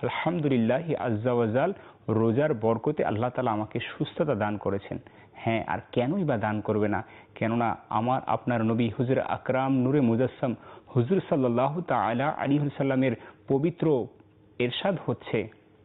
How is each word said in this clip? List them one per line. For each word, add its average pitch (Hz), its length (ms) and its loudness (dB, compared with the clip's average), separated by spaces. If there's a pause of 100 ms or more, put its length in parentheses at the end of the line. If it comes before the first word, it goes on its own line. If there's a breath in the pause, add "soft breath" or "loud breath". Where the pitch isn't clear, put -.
"আলহামদুলিল্লাহি 139 920 0
আজ্জা 120 360 0
ওয়া 120 140 4
জাল, 139 280 2 (340 loud breath)
রোজার 117 460 2
বরকতে 113 500 0
আল্লাহ 113 260 0
তাআলা 123 200 -2
আমাকে 107 300 -4
সুস্থতা - 540 -4
দান 104 220 -2
করেছেন।" 98 420 -4 (340 loud breath)
হ্যাঁ, 113 340 -2
আর 85 120 -4 (140)
কেনই 156 320 0
বা 139 120 0
দান 107 240 -2
করবে 104 280 0
না? 101 160 -2 (300 loud breath)
কেননা 113 420 0 (120)
আমার 123 380 0
আপনার 117 380 0
নবী 113 340 2
হুজুর 127 200 2
আকরাম 131 540 -2
নূরে 131 280 2
মুজাসসাম 120 560 0 (400 loud breath)
হুজুর 131 320 2
সাল্লাল্লাহু 135 520 2
তাআলা 120 480 0
আলাইহি 139 300 0
ওয়াসাল্লামের 135 540 0 (360 loud breath)
পবিত্র 147 580 2 (520)
এরশাদ 127 380 0 (100)
হচ্ছে, 113 420 -2 (360)